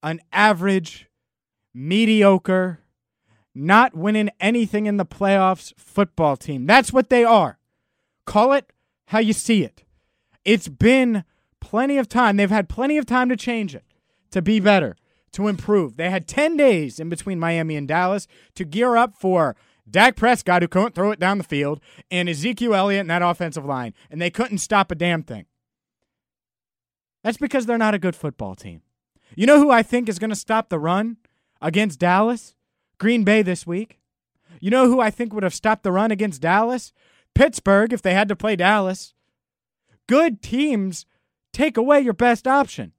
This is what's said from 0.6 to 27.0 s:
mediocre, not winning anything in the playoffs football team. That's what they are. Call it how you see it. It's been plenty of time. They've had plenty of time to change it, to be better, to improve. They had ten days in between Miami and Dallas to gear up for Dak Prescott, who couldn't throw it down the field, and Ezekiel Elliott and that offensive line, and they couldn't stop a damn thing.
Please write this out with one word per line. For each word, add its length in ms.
mediocre, 1040
not 400
winning 340
anything 460
in 100
the 80
playoffs 720
football 580
team. 300
That's 260
what 180
they 140
are. 360
Call 260
it 220
how 120
you 120
see 320
it. 220
It's 240
been 560
plenty 360
of 120
time. 260
They've 140
had 180
plenty 300
of 80
time 240
to 80
change 360
it, 120
to 100
be 180
better, 380
to 140
improve. 480
They 140
had 180
ten 300
days 420
in 80
between 320
Miami 380
and 100
Dallas 400
to 100
gear 320
up 180
for 400
Dak 260
Prescott, 460
who 80
couldn't 260
throw 160
it 80
down 180
the 60
field, 380
and 200
Ezekiel 440
Elliott 280
and 80
that 140
offensive 420
line, 280
and 120
they 80
couldn't 300
stop 300
a 60
damn 260
thing. 260